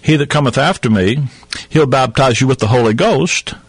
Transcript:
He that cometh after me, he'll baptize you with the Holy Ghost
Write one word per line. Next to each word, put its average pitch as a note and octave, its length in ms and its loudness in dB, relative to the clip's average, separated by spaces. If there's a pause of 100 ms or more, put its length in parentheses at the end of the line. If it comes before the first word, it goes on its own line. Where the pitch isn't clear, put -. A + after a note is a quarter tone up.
He D#3 160 2
that C#3+ 140 -2
cometh C#3+ 280 0
after D3 320 -2
me, A2 380 0 (400)
he'll D3+ 180 2
baptize C3 540 0
you C3 60 2
with C3 120 0
the A2 100 -2
Holy A2+ 260 2
Ghost E3+ 600 -2 (140)